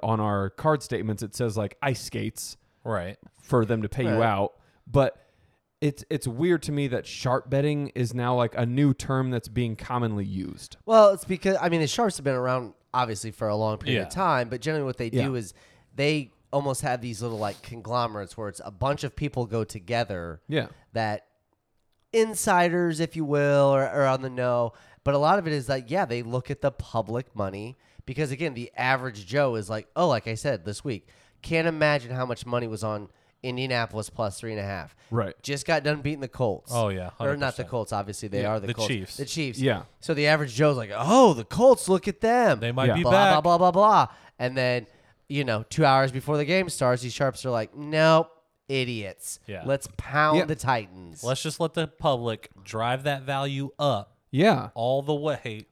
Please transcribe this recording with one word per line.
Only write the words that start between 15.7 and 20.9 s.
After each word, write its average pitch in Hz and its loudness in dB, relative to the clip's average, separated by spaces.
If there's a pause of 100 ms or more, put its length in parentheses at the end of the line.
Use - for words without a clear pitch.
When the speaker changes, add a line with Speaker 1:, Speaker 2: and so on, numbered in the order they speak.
Speaker 3:
they 143 0 (240)
almost 139 -2
have 127 -2
these 117 -8
little, 113 -6
like, 101 -6
conglomerates 113 -6
where 110 -8
it's 98 -12
a - -12
bunch 131 -4
of 139 -8
people 127 -4
go 110 -2
together 92 -6
Speaker 1:
Yeah. 139 -2 (260)